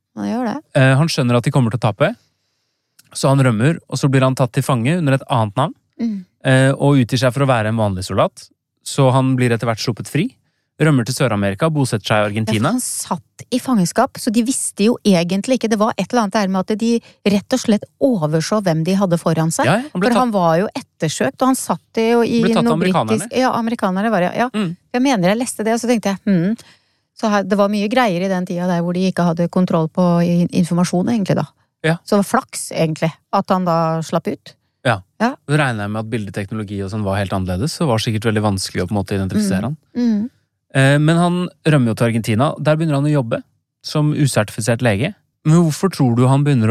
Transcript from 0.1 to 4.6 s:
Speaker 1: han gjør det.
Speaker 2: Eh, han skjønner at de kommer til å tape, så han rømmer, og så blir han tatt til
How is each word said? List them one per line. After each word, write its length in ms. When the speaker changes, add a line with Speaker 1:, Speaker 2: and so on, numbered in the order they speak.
Speaker 1:
han 100
gjør 280
det. 100
Speaker 2:
Eh, 220
han 120
skjønner 280
at 80
de 60
kommer 200
til 80
å 140
tape, 240
så 140
han 160
rømmer, 340
og 120
så 100
blir 120
han 120
tatt 180
til 140